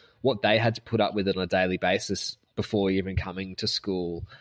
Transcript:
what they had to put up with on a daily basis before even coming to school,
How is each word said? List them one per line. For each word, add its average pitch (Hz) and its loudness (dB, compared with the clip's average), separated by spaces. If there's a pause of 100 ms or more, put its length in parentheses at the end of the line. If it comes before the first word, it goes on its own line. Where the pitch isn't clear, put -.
(200)
what 123 0
they 107 6
had 113 2
to - -16
put 113 0
up 104 2
with 98 0
on 92 0
a 92 -2
daily 92 2
basis 92 -2 (200)
before 101 0
even 95 0
coming 95 -6
to 107 -6
school, 87 -4 (140)